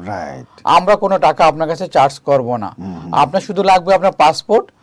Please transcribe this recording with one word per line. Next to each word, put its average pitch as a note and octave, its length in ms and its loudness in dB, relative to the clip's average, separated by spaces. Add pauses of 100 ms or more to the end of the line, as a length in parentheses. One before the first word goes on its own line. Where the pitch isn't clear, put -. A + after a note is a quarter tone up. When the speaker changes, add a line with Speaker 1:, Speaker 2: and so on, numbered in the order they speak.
Speaker 1:
রাইট। E2+ 580 -14
Speaker 2:
আমরা F#3 320 4
কোনো F#3+ 220 -2
টাকা D#3+ 280 2
আপনার D#3 220 0
কাছে E3 180 -6
চার্জ C#3 320 0
করব B2 380 -2
না। G#2 220 -10
Speaker 1:
হুম, F2+ 220 -12
হুম। E2+ 140 -12
Speaker 2:
আপনার D3 260 0
শুধু G3 220 -6
লাগবে F#3 320 2
আপনার F3+ 180 0
পাসপোর্ট, E3+ 540 0 (160)